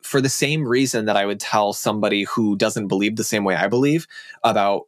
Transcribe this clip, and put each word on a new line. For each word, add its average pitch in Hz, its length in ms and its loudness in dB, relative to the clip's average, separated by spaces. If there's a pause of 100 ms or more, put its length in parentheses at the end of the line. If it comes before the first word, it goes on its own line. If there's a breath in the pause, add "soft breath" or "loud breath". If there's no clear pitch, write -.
for - 180 0
the 131 80 0
same 147 380 -2
reason 123 380 2
that 104 120 2
I 101 80 2
would 101 140 -4
tell 104 340 0
somebody 104 520 0
who 107 300 0
doesn't 107 320 -2
believe 101 280 0
the 110 80 -4
same 107 200 0
way 95 120 2
I 87 120 0
believe 143 380 2 (380 loud breath)
about, 101 440 2